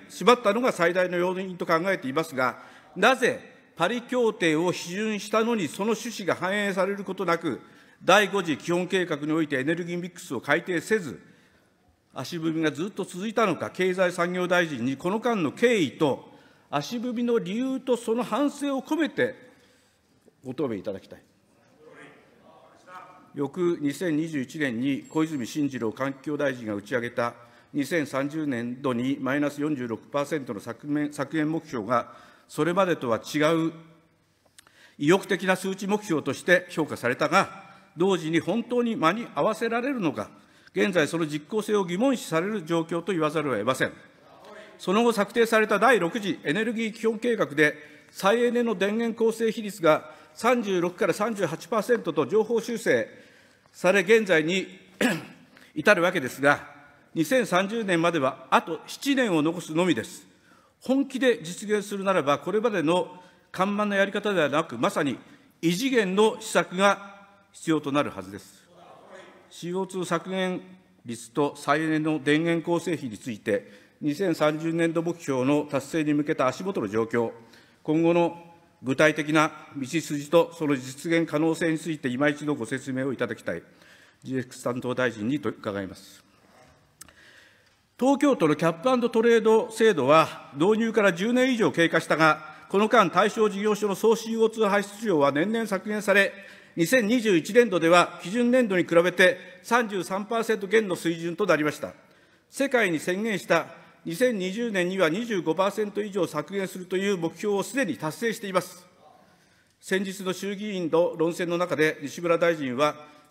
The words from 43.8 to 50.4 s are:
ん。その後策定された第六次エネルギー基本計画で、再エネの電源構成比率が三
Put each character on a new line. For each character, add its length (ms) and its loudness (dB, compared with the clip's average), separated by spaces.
ん。 60 -4
そ 140 -2
の 100 4
後 100 4
策 200 0
定 120 4
さ 140 4
れ 80 4
た 120 2
第 200 6
六 220 -2
次 240 -4
エ 80 0
ネ 120 -2
ル 80 -4
ギ 140 -4
ー 60 -6
基 100 -16
本 160 0
計 160 -2
画 120 0
で、 280 2
再 320 2
エ 80 2
ネ 100 0
の 140 0
電 180 0
源 240 -2
構 140 2
成 180 -2
比 100 -4
率 220 -10
が 280 4
三 260 2